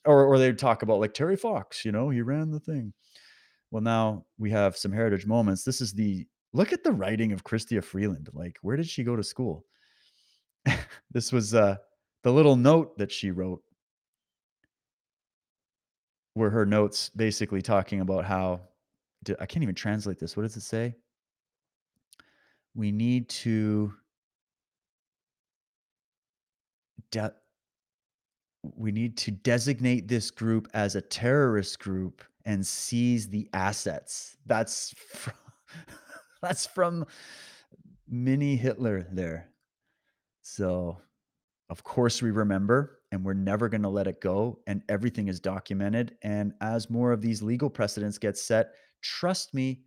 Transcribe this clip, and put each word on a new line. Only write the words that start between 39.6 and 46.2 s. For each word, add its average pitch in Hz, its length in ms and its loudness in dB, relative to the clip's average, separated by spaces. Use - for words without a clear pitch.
So, 90 560 -4
of - 160 -14
course, 120 360 2
we 117 120 0
remember, 107 720 2
and 95 120 -4
we're 98 100 -2
never 101 340 0
gonna 104 220 0
let 98 160 0
it 95 140 -6
go, 104 460 -2
and 101 220 -4
everything 107 400 -2
is 90 120 -6
documented. 101 800 -4